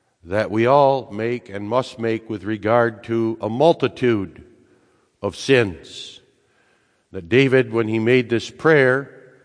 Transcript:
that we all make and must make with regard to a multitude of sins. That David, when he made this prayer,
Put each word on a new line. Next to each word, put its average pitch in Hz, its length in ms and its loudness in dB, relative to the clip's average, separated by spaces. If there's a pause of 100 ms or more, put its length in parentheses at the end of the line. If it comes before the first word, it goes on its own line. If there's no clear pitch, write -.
(240)
that 92 260 -4
we 110 160 0
all 135 440 2
make 113 380 -8
and 101 180 -12
must 120 320 -4
make 113 300 -4
with 104 160 -8
regard 110 600 0
to 113 360 -2
a 107 80 -6
multitude 120 960 0 (800)
of 101 140 -6
sins. - 840 -2 (920)
That 90 160 -12
David, 127 460 4
when 113 140 0
he 110 100 0
made 117 320 2
this 117 180 -2
prayer, 139 840 0 (100)